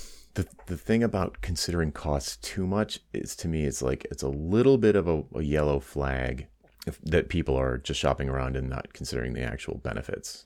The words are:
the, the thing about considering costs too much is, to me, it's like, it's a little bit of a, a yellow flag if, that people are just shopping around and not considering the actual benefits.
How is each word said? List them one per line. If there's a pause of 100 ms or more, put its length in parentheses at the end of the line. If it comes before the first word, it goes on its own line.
(360)
the, (180)
the
thing
about
considering
costs
too
much (140)
is,
to
me,
it's
like,
it's
a
little
bit
of
a, (120)
a
yellow
flag (400)
if,
that
people
are
just
shopping
around
and
not
considering
the
actual
benefits.